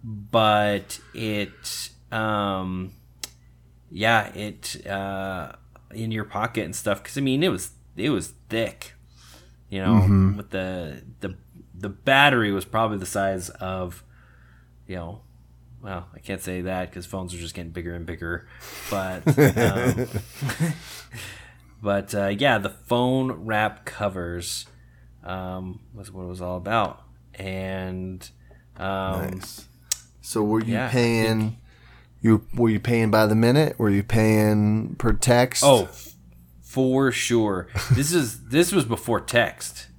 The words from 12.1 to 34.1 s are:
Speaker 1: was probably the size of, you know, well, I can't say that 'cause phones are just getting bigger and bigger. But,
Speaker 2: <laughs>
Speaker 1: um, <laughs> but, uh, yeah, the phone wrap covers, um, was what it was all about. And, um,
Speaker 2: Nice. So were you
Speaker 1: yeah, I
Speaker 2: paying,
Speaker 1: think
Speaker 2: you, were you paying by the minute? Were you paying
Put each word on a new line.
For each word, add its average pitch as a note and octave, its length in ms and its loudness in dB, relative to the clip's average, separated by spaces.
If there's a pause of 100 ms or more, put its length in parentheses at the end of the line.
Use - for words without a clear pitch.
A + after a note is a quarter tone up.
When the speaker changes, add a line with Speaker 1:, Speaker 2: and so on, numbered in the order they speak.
Speaker 1:
was F#2+ 140 -2
probably A2 320 0
the F#2+ 80 -6
size F#2+ 440 -2
of, F#2 540 -8 (840)
you F#2 80 -10
know, F2+ 260 -10 (600)
well, F2+ 320 -10
I - 60 -20
can't F#2+ 220 -10
say F#2 200 -6
that F#2 300 -6
'cause F2+ 140 -14
phones F#2 280 -8
are F2 40 -10
just E2+ 160 -10
getting E2+ 180 -10
bigger E2+ 240 -8
and E2+ 100 -10
bigger. E2+ 420 -8 (420)
But, F#2+ 380 -4
Speaker 2:
<laughs> C#3+ 300 4
Speaker 1:
um, A#2 500 2 (920)
<laughs> - 800 -18
but, G2+ 340 -2
uh, G2+ 120 0
yeah, A2+ 300 2
the G2 120 -2
phone B2+ 640 0 (140)
wrap G#2+ 400 -2
covers, F2+ 800 -6 (580)
um, F#2 560 -8 (140)
was G2+ 180 -18
what F#2 120 -14
it F2+ 40 -10
was F2+ 140 -10
all F2+ 160 -6
about. G2+ 460 -2 (320)
And, F#2 920 -8 (500)
um, F#2+ 600 -4
Speaker 2:
Nice. - 280 -16 (540)
So - 220 -2
were G#2+ 180 2
you A2+ 120 -2
Speaker 1:
yeah, A#2+ 140 -2
I G#2+ 40 -4
Speaker 2:
paying, A2+ 500 2
Speaker 1:
think A2 140 -2 (680)
Speaker 2:
you, A2 240 4 (100)
were A#2 140 4
you G#2+ 100 2
paying A2+ 320 2
by A2 160 6
the G#2+ 80 4
minute? B2 440 4
Were A2 100 4
you G2+ 140 4
paying G#2+ 920 4